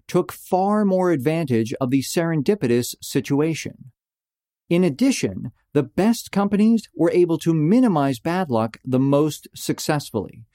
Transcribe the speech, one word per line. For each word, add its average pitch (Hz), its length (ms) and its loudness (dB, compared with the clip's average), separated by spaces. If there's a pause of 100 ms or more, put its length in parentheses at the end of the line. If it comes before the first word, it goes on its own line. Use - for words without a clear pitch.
took 180 240 -2
far 202 540 0
more 185 260 2
advantage 131 720 0
of 127 100 -2
the 135 120 2
serendipitous 156 1000 0
situation. 147 880 -4 (800)
In 175 120 4
addition, 131 680 -2 (240)
the 147 80 2
best 208 500 -2
companies 208 600 0
were 170 160 2
able 170 280 2
to 165 140 0
minimize 160 680 2
bad 175 300 -4
luck 113 340 -2
the 127 160 0
most 143 560 0
successfully, 139 1000 -6